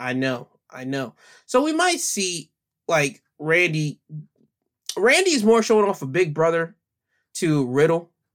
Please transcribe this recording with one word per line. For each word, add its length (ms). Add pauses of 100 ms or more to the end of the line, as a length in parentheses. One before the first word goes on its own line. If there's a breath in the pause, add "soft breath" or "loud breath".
"I 140
know, 340 (220)
I 140
know." 300 (320 soft breath)
So 160
we 100
might 280
see, 500 (380)
like, 340 (160)
Randy, 640 (960)
Randy's 480
more 180
showing 260
off 140
a 40
big 280
brother 400 (600)
to 320
Riddle. 440 (240)